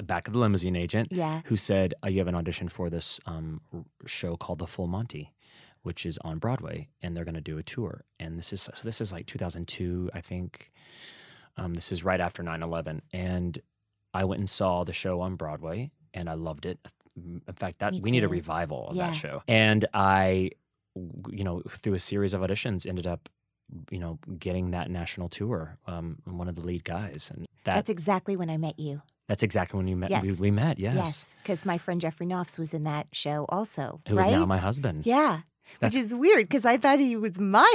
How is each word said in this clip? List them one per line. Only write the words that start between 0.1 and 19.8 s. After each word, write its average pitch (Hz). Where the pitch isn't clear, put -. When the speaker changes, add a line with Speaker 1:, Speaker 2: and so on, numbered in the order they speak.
Speaker 1:
of 104
the 120
limousine 92
agent, 87
Speaker 2:
Yeah. 160
Speaker 1:
who 110
said, 98
"Uh, 101
you 95
have 90
an 90
audition 85
for 87
this, -
um, 80
r-, 85
show 85
called 85
The 85
Full 87
Monty, 87
which -
is 80
on 80
Broadway, 78
and 85
they're 85
gonna 82
do 78
a 78
tour." -
And 82
this -
is, 98
so -
this 113
is, 98
like, -
two -
thousand 85
two, 90
I 85
think. -
Um, 87
this 87
is 87
right 92
after 87
nine 82
eleven, 82
and 90
I 95
went 95
and 98
saw 90
the 87
show 90
on 92
Broadway, 80
and 87
I 80
loved 80
it. 90
In 85
fact, -
that 101
Speaker 2:
Me 87
Speaker 1:
we 110
need 123
a -
Speaker 2:
too. 82
Speaker 1:
revival 80
of 175
Speaker 2:
Yeah. 180
Speaker 1:
that 160
show. 147
And 107